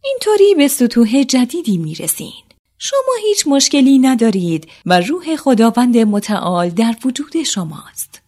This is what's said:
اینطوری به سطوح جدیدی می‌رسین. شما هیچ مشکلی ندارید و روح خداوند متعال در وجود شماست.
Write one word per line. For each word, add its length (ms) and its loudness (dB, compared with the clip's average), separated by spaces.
اینطوری 500 2
به 140 4
سطوح 560 2
جدیدی 540 -2
می‌رسین. 540 -8
شما 440 -2
هیچ 240 -2
مشکلی 520 2
ندارید 720 0
و 140 4
روح 360 -4
خداوند 640 2
متعال 720 -2
در 260 -2
وجود 380 -6
شماست. 840 -10